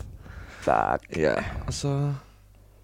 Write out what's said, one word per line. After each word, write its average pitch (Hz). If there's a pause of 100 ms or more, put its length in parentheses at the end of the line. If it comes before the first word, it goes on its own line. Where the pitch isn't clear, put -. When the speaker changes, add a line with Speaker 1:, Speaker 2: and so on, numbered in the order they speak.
(600)
Speaker 1:
Fuck. 58
Speaker 2:
Ja, 76 (340)
og 131
så, 143 (720)